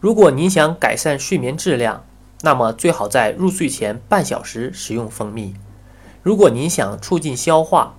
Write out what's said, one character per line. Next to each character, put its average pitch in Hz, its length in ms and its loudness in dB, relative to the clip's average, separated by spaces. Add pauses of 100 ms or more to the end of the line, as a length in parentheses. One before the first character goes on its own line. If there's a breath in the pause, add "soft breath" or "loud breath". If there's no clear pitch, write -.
如 208 120 2
果 202 200 8
您 156 180 0
想 165 260 2
改 - 200 0
善 147 220 -2
睡 175 200 -4
眠 127 180 -4
质 160 200 -2
量， 110 280 -2 (360)
那 156 140 4
么 117 180 0
最 165 180 0
好 104 160 -2
在 110 240 0
入 185 180 -2
睡 165 200 -2
前 110 400 -6
半 202 160 2
小 - 180 -6
时 - 300 -8
食 - 220 -10
用 113 140 -6
蜂 107 240 -10
蜜。 104 220 -10 (720 soft breath)
如 202 120 2
果 190 140 8
您 123 180 -2
想 107 320 -4
促 175 200 -2
进 147 160 -6
消 160 260 2
化 160 360 0